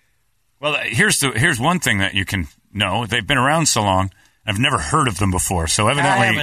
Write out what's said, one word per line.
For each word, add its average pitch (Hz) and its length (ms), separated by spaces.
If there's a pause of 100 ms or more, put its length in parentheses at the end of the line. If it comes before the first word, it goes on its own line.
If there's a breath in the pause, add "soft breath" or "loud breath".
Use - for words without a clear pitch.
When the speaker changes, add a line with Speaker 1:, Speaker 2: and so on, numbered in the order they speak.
(600)
Speaker 1:
Well, 147 140
uh, - 100
here's 180 360
the, 135 100
here's 123 280
one 165 220
thing 113 180
that 98 160
you 95 120
can 95 200 (280)
know. 104 320
They've 110 200
been 143 120
around 147 280
so - 160
long, 95 300 (320 soft breath)
I've 101 140
never 135 180
heard 143 320
of 95 100
them 101 120
before. 87 360
So - 220
Speaker 2:
I 143 40
Speaker 1:
evidently, 127 340 (160)